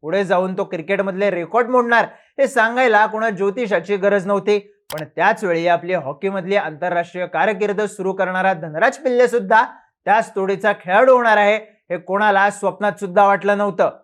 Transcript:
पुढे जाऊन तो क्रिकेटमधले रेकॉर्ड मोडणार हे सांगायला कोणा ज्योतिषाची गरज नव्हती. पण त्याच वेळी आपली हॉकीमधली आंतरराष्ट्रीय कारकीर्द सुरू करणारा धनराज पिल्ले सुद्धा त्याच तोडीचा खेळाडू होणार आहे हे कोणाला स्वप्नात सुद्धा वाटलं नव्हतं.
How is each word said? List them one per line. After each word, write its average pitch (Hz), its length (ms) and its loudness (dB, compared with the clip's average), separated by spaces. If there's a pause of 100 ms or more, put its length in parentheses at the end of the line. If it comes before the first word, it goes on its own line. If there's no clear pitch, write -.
पुढे 180 240 -2
जाऊन 185 340 -2
तो 196 60 -2
क्रिकेटमधले 190 640 -2
रेकॉर्ड 202 380 -2
मोडणार 240 360 2 (340)
हे 269 100 2
सांगायला 233 580 2
कोणा 214 240 -2
ज्योतिषाची 196 640 -2
गरज 196 300 0
नव्हती. 202 320 0 (340)
पण 151 120 -8 (120)
त्याच 208 280 0
वेळी 170 220 0
आपली 175 280 0
हॉकीमधली 185 640 -4
आंतरराष्ट्रीय 175 680 -4
कारकीर्द 196 540 -2
सुरू 196 320 -6
करणारा 185 400 -2
धनराज 170 440 -2
पिल्ले 247 320 2
सुद्धा 214 360 2 (400)
त्याच 214 320 0
तोडीचा 196 360 -2
खेळाडू 208 420 4
होणार 233 220 4
आहे 208 200 4 (340)
हे 175 60 -4
कोणाला 196 540 2
स्वप्नात 196 420 -4
सुद्धा 196 340 2
वाटलं 196 320 2
नव्हतं. 196 320 0 (140)